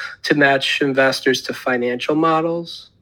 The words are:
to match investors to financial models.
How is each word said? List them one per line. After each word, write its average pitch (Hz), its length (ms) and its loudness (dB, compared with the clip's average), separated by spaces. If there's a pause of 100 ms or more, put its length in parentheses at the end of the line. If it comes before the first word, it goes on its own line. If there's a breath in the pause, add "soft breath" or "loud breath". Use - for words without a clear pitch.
(240 loud breath)
to 156 120 2
match 139 460 2
investors 135 600 2
to 123 100 -8
financial 123 600 -2
models. 165 760 -2 (120)